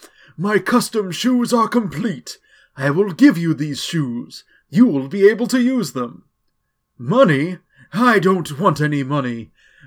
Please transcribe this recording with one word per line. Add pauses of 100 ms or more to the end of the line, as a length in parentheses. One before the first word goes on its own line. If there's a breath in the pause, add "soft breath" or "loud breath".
(380 soft breath)
My
custom
shoes
are
complete. (380 soft breath)
I
will
give
you
these
shoes. (260)
You
will
be
able
to
use
them. (760)
Money? (320 soft breath)
I
don't
want
any
money. (360 soft breath)